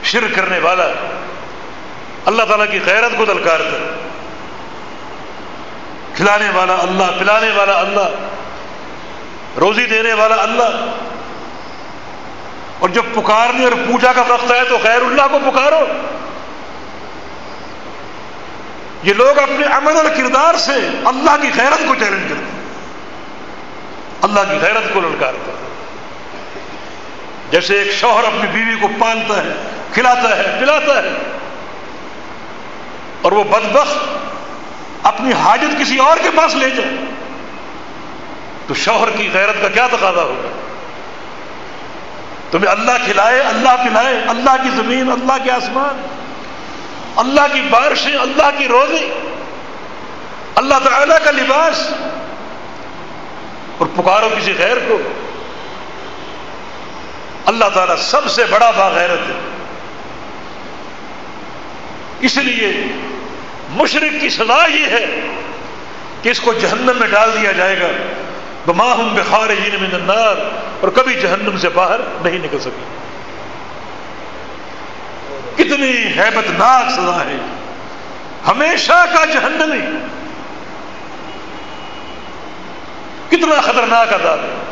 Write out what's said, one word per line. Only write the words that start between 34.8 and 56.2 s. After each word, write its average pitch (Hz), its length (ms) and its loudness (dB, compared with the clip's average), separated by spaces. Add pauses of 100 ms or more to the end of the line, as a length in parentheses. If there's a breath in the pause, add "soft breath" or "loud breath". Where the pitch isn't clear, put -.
اپنی 233 300 2
حاجت 254 460 4
کسی 269 180 0
اور 285 260 6
کے - 120 2
پاس 320 200 4
لے 262 140 2
جائے 254 260 -2 (1700)
تو 143 60 -4
شوہر 202 440 2
کی 208 160 -2
غیرت 202 280 2
کا 202 80 2
کیا 240 180 2
تقاضا 190 340 2
ہوگا؟ 127 280 -4 (2000)
تمہیں 185 200 4
اللہ 220 200 2 (140)
کھلائے، 208 340 4
اللہ 254 300 4
پلائے، 247 580 4
اللہ 240 220 2 (140)
کی 254 120 2
زمین، 254 360 2
اللہ 262 320 0
کے 254 80 2
آسمان، 254 560 -2 (1080)
اللہ 269 260 4 (120)
کی 269 160 2
بارشیں، 269 460 4
اللہ 277 420 4
کی 277 100 0
روزی، 285 440 4 (1400)
اللہ 269 180 4 (100)
تعالیٰ 277 400 6
کا 302 80 6
لباس، 277 640 2 (1800)
اور 165 180 2
پکارو 190 420 4
کسی 196 200 0
غیر 247 200 2 (100)
کو۔ 160 100 4 (2500)